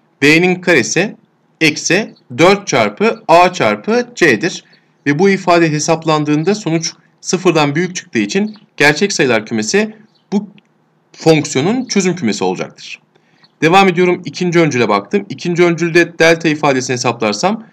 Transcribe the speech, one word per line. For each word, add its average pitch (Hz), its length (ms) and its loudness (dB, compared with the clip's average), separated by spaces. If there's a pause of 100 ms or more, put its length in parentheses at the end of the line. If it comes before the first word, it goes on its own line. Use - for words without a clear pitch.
(220)
b'nin 165 340 4
karesi 175 600 0 (460)
eksi 160 520 -2 (240)
dört 190 300 2
çarpı 147 600 0
a 180 260 6
çarpı 180 600 -2
c'dir. 147 480 0 (420)
Ve 143 140 -2
bu 196 100 4
ifade 170 420 2
hesaplandığında 156 840 -2
sonuç 165 360 -4 (300)
sıfırdan 160 540 0
büyük 180 200 -4
çıktığı - 240 -8
için 196 360 -2 (220)
gerçek 151 360 2
sayılar 120 320 0
kümesi 185 500 -2 (360)
bu 202 180 -4 (640)
fonksiyonun 160 720 0
çözüm 185 300 -2
kümesi 107 280 -4
olacaktır. - 560 -8 (640)
Devam 190 260 4
ediyorum. 180 380 0
İkinci 175 340 -2
öncüle 127 300 2
baktım. 107 400 -2
İkinci 170 340 -2
öncülde 170 560 0
delta 165 300 2
ifadesini 135 440 -2
hesaplarsam 123 800 -2